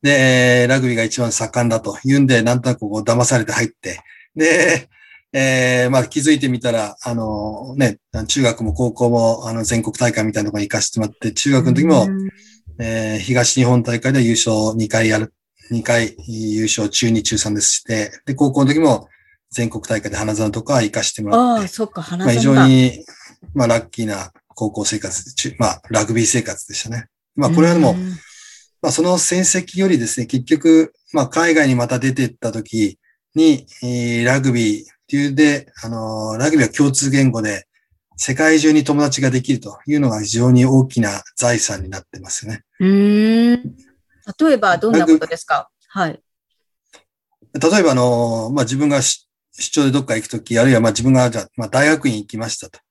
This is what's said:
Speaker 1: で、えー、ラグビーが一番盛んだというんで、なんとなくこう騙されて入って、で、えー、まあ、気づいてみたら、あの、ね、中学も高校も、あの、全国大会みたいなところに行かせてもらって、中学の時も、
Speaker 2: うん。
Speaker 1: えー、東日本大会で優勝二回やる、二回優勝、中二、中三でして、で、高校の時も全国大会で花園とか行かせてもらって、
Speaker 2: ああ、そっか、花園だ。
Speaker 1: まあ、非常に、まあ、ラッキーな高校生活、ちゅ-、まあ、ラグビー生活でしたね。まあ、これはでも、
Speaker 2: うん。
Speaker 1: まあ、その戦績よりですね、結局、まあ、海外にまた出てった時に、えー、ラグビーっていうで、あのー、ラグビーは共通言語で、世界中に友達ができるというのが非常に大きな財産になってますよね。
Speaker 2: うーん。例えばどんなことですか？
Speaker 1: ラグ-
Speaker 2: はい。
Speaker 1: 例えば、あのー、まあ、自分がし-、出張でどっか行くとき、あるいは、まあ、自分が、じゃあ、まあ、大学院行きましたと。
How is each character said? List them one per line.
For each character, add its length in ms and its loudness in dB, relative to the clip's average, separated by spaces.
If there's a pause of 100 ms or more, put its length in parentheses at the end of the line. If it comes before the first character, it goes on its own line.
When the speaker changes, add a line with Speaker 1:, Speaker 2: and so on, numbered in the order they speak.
Speaker 1:
で、 600 4
え 40 4
ー、 20 0
ラ 100 2
グ 80 -2
ビ 60 0
ー 40 -2
が 60 -2
一 160 -4
番 140 -2
盛 340 -2
ん 20 0
だ 120 0
と 240 -10
い 100 2
う 60 4
ん 80 4
で、 140 4
な 120 2
ん 80 -2
と 60 -2
な 80 0
く 20 -20 (100)
こ 20 -6
う 100 -4
騙 240 0
さ 140 0
れ 60 -2
て 60 -10
入 140 -2
っ 60 -6
て、 320 -14 (340)
で、 520 2 (440)
え 560 0
ー、 20 0
ま 80 2
あ、 60 2
気 160 -4
づ 100 2
い 80 4
て 100 -2
み 120 -2
た 100 -2
ら、 320 -4
あ 100 -6
の、 640 -8
ね、 220 0 (300)
中 140 0
学 200 0
も 100 -2
高 200 -2
校 180 0
も、 380 0
あ 40 -6
の、 120 -6
全 180 -2
国 140 -6
大 160 0
会 100 -4
み 100 -2
た 80 -4
い 40 -4
な 60 -6
と 20 -12
こ 60 -6
ろ 40 -4
に 60 -6
行 20 -8
か 100 -2
せ 120 -4
て 80 -4
も 60 -2
ら 40 -8
っ 20 -20
て、 200 -6
中 180 -2
学 160 2
の 80 2
時 100 2
も、 200 4
Speaker 2:
う 40 -4
ん。 220 -6 (480)
Speaker 1:
え 380 -4
ー、 20 -4
東 360 0
日 100 4
本 180 4
大 180 -4
会 120 -2
で 100 4
優 140 2
勝 400 0
二 120 -2
回 200 0
や 100 0
る、 160 -6 (380)
二 100 -4
回 320 0 (140)
優 340 -4
勝、 260 -2
中 220 0
二、 140 0
中 120 -2
三 160 -2
で 100 -4
し 200 -2
て、 300 -6 (140)
で、 100 -4
高 160 2
校 120 2
の 80 2
時 60 2
も 300 2 (420)
全 180 -4
国 160 -10
大 160 -4
会 100 -10
で 60 -8
花 180 -4
園 160 -2
と 120 -8
か 200 0
行 80 -2
か 120 -6
せ 100 -4
て 80 -12
も 80 -6
ら 260 2
っ 40 -2
て、 20 -2
Speaker 2:
あ 40 -6
あ、 40 -10
そ 160 -6
っ 60 -12
か、 100 -12
花 240 -8
園 180 2
だ。 100 4
Speaker 1:
ま 100 6
あ、 40 6
非 0 -
常 0 -
に、 380 4 (480)
ま 140 0
あ、 20 0
ラ 140 0
ッ 80 -18
キ 140 -8
ー 20 -4
な 260 -8 (160)
高 240 -6
校 140 -6
生 120 -4
活、 360 -10
ち 160 -6
ゅ-、 80 -16
ま 80 0
あ、 240 -4
ラ 160 0
グ 80 -4
ビ 80 0
ー 20 2
生 180 0
活 240 -12
で 80 -20
し 80 -8
た 60 -10
ね。 180 -10 (300)
ま 120 0
あ、 20 2
こ 100 2
れ 80 6
は 60 4
で 40 2
も、 140 4
Speaker 2:
う 20 0
ん。 220 -8 (640)
Speaker 1:
ま 80 -2
あ、 40 -2
そ 100 -2
の 160 2
戦 240 -2
績 360 -2
よ 100 2
り 100 2
で 80 -2
す 120 -6
ね、 80 -4
結 180 -4
局、 500 2 (180)
ま 100 0
あ、 60 -2
海 260 2
外 140 2
に 60 2
ま 120 0
た 120 -4
出 160 -2
て 100 -2
っ 60 -4
た 200 -8
時 480 -4 (360)
に、 320 2 (160)
え 400 -2
ー、 20 -2
ラ 160 2
グ 120 0
ビ 280 0
ー 40 -20
っ 20 -20 (200)
て 100 -4
い 100 0
う 80 -4
で、 360 2 (140)
あ 60 -10
の 440 -6
ー、 40 -8
ラ 120 2
グ 60 2
ビ 80 4
ー 40 -2
は 40 -8
共 180 2
通 200 -2
言 200 4
語 120 -4
で、 240 -6 (500)
世 180 -4
界 240 4
中 140 4
に 120 4
友 180 0
達 180 -2
が 100 2
で 120 -2
き 100 -2
る 80 -2
と 260 -16
い 80 -2
う 60 2
の 80 2
が 140 -4
非 60 -8
常 220 2
に 140 6
大 220 4
き 140 -4
な 220 -2 (140)
財 220 0
産 240 -6
に 80 -12
な 100 -12
っ 100 -20
て 100 -20
ま 100 -16
す 160 -10
よ 60 -8
ね。 100 -12 (180)
Speaker 2:
う 60 2
ー 720 4
ん。 180 -8 (640)
例 120 4
え 40 4
ば 220 2
ど 120 0
ん 60 4
な 100 4
こ 120 6
と 80 -4
で 100 -6
す 80 -12
か？ 240 -4 (260)
Speaker 1:
ラ 140 -2
グ- 40 -8 (1500)
Speaker 2:
は 80 4
い。 40 4
Speaker 1:
例 80 4
え 20 4
ば、 100 4
あ 20 2
の 560 0
ー、 40 -4
ま 80 0
あ、 20 2
自 120 -4
分 120 0
が 140 2
し-、 260 -4 (260)
出 160 -10
張 140 2
で 60 2
ど 100 0
っ 40 -8
か 120 -4
行 80 -6
く 40 -16
と 120 -10
き、 180 -4
あ 60 4
る 60 6
い 40 6
は、 60 4
ま 80 2
あ、 40 0
自 100 -4
分 100 4
が、 180 4
じ 60 -8
ゃ 60 -6
あ、 140 -14
ま 100 -6
あ、 20 -10
大 200 2
学 200 0
院 100 -2
行 80 -10
き 120 -12
ま 100 -8
し 100 -10
た 120 -16
と。 80 -20 (120)